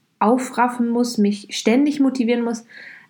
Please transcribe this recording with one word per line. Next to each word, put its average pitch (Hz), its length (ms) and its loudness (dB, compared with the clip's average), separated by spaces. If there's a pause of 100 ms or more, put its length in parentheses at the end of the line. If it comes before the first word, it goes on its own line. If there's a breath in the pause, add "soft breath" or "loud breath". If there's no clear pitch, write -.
(200)
aufraffen 240 680 0
muss, 240 280 -2
mich 202 340 0
ständig 277 480 2
motivieren 240 440 0
muss, 233 220 -6 (440 loud breath)